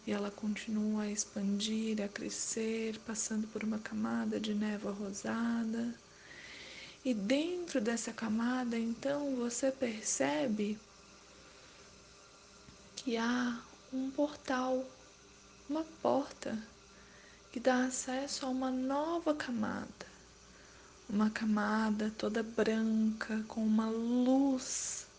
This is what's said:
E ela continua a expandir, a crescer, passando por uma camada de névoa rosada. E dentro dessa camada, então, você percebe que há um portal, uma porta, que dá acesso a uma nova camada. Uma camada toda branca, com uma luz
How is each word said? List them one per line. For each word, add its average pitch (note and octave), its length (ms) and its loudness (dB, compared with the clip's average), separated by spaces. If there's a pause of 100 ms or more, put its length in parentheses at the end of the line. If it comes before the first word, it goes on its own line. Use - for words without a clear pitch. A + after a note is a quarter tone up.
E G#3+ 60 -4
ela G3+ 220 0
continua G#3+ 680 0
a G#3 100 -2
expandir, G#3 880 0
a G3+ 60 -2
crescer, A3 960 -4
passando A3 400 -2
por G#3+ 160 -6
uma G#3+ 160 0
camada A3 600 -2
de G#3+ 120 -2
névoa G#3 380 0
rosada. A3+ 1040 -2 (1080)
E B3+ 100 2
dentro D4 680 0
dessa A#3 320 0
camada, A#3 640 0
então, C4+ 600 0
você A#3+ 340 2
percebe A3+ 1040 0 (2250)
que A3+ 200 -2
há A#3+ 440 0 (320)
um C4 180 -2
portal, C4 720 0 (880)
uma D#4 140 0 (180)
porta, A#3+ 580 0 (920)
que A#3+ 80 -6
dá B3+ 240 4
acesso C4 600 -4
a C4 40 -2
uma C4 240 0
nova D4 600 0
camada. A3 760 -4 (1000)
Uma G#3+ 220 4
camada G#3+ 880 2
toda G#3+ 240 0
branca, A3 1040 2
com A3 180 -2
uma A3 240 6
luz B3 1160 2 (120)